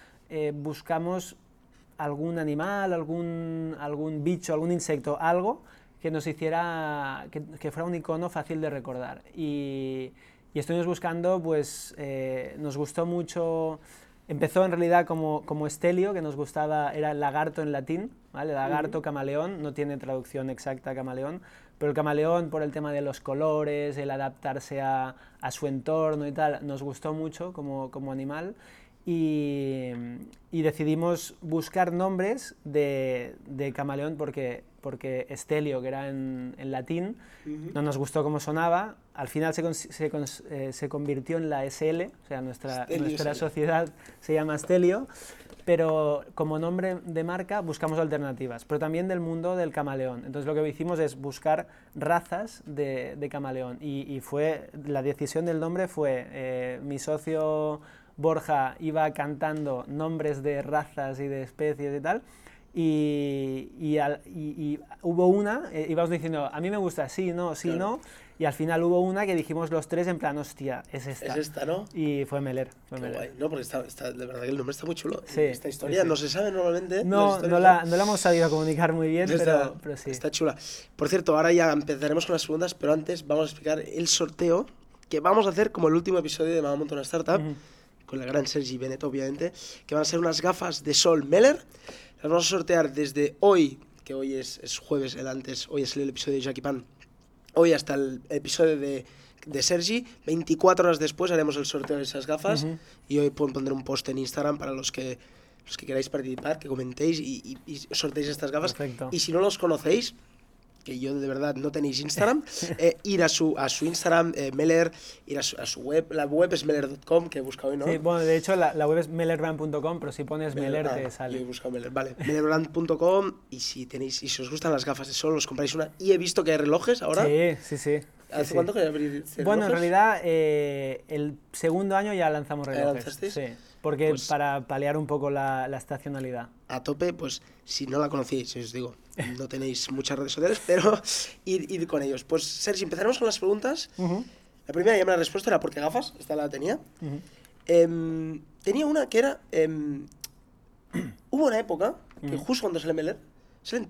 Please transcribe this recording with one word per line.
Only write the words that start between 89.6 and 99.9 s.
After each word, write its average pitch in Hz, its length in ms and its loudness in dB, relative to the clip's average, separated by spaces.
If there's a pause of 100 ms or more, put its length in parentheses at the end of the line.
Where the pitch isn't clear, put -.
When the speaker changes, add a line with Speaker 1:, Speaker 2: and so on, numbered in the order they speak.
Speaker 2:
que - 100 -4
van 151 60 4
a 151 40 2
ser 165 140 0
unas 165 220 2
gafas 180 420 0
de 147 100 0
sol 165 320 6
Meller. 220 320 8 (640)
Las 151 80 -4
vamos 170 160 4
a - 40 2
sortear 165 440 4
desde 147 460 0
hoy, 165 400 6 (240)
que 135 100 -10
hoy 135 220 -4
es, 127 280 -8
es - 160 -6
jueves, 135 360 -2
el 135 120 -8
antes, 131 420 -8
hoy 143 140 0
es 127 140 -4
el 139 120 0
episodio 139 280 -2
de 131 40 0
Jackie 131 200 -4
Pan, 135 240 -4 (680)
hoy 165 180 10
hasta 147 220 0
el 135 340 -2
episodio 151 480 4
de, 139 280 -4 (420)
de 151 160 -2
Sergi, 190 420 2 (200)